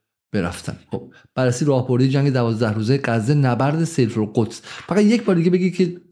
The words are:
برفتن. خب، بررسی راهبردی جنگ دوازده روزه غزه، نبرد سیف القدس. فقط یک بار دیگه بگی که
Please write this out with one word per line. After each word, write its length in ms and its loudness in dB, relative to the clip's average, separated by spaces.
برفتن. 440 -6
خب، 220 -10
بررسی 300 0
راهبردی 440 2
جنگ 240 2
دوازده 400 0
روزه 300 0
غزه، 300 0
نبرد 500 2
سیف 340 -2
القدس. 460 -2
فقط 400 -2
یک 200 2
بار 120 2
دیگه 140 2
بگی 220 2
که 160 0